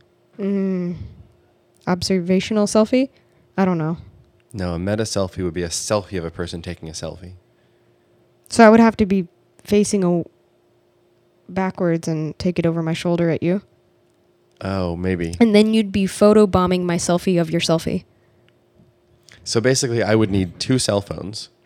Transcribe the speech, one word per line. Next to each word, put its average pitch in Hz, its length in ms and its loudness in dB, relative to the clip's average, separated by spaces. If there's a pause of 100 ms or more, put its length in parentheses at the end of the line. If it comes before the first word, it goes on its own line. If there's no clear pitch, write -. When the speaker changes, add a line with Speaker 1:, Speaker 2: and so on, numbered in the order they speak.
(380)
Speaker 1:
Mm. 190 580 -4 (920)
Observational 185 800 0
selfie? 254 420 2 (480)
I 190 80 2
don't 180 120 2
know. 160 200 -4 (560)
Speaker 2:
No, 90 220 -4
a 82 40 -4
meta 104 240 -2
selfie 95 400 -4
would 87 100 -4
be 87 100 -4
a 85 60 -6
selfie 101 480 -4
of 82 80 -6
a 82 60 -8
person 85 300 -10
taking 85 280 -12
a 78 40 -14
selfie. 87 400 -14 (1160)
Speaker 1:
So 233 160 6
I 214 40 10
would 226 120 8
have 226 160 2
to 214 80 0
be 185 220 -2 (360)
facing 208 400 0
a 175 200 0 (1300)
backwards 185 580 -2
and 156 320 -4
take 175 200 -2
it 165 60 0
over 165 160 0
my 160 120 -2
shoulder 170 360 0
at 151 140 -2
you. 180 180 0 (1000)
Speaker 2:
Oh, 95 340 -2
maybe. 87 440 -2
Speaker 1:
And 220 160 4
then 214 180 4
you'd 214 180 0
be 196 140 0
photobombing 185 800 4
my 170 140 0
selfie 175 440 0
of 165 80 -2
your 170 120 -2
selfie. 170 420 -2 (1400)
Speaker 2:
So - 160 -2
basically, 120 440 0
I 104 120 2
would 107 140 4
need 95 300 -2
two 131 180 0
cell 101 240 0
phones - 480 -12 (160)